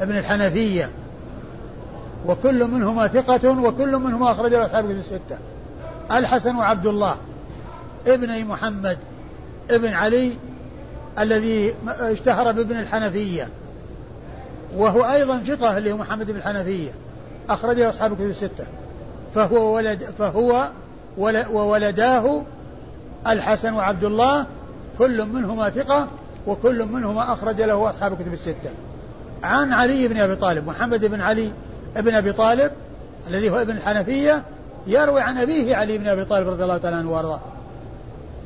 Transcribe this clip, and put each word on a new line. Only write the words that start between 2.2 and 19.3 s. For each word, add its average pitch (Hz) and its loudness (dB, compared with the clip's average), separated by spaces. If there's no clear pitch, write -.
وكل 240 4
منهما 226 2
ثقة، 254 4
وكل 262 2
منهما 247 2
أخرج 233 2
له 233 4
أصحاب 208 2
الكتب 196 -2
الستة. 175 -8
الحسن 247 4
وعبد 208 2
الله 208 2
ابن 233 4
محمد 196 -2
ابن 233 4
علي 233 2
الذي 220 2
اشتهر 233 2
بابن 226 0
الحنفية، 196 -2
وهو 208 4
أيضا 262 4
ثقة 233 0
اللي 208 0
هو 214 -4
محمد 214 -6
بن 208 -4
الحنفية، 185 -4
أخرج 233 2
له 233 6
أصحاب 220 0
الكتب 202 -2
الستة. - -6